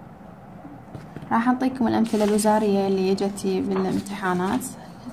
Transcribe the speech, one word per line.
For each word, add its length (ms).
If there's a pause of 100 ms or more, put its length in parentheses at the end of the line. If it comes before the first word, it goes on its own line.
(1300)
راح 160
أعطيكم 400
الأمثلة 360
الوزارية 640
اللي 280
جتي 460
بالامتحانات، 1080 (460)